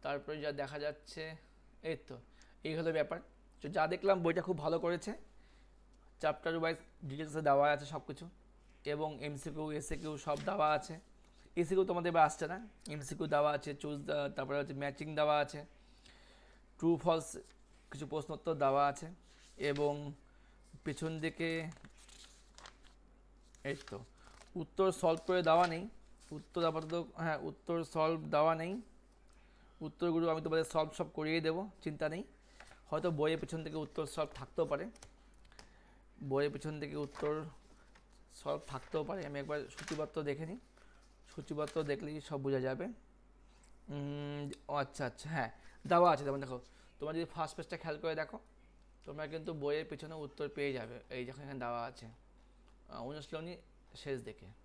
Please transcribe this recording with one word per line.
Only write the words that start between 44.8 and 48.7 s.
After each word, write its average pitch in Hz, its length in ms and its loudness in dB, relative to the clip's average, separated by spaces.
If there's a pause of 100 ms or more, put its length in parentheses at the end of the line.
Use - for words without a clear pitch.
আচ্ছা, 135 280 -4
আচ্ছা, - 240 -14
হ্যাঁ, 120 160 0 (400)
দেওয়া 175 220 10
আছে। 143 140 2
যেমন 139 180 0
দেখো, 127 140 -6 (400)
তোমরা 151 200 -4
যদি 165 160 -2
ফার্স্ট 160 220 -4
পেজটা 170 260 -8
খেয়াল 156 200 -4
করে 160 200 0
দেখো, 156 160 -8 (680)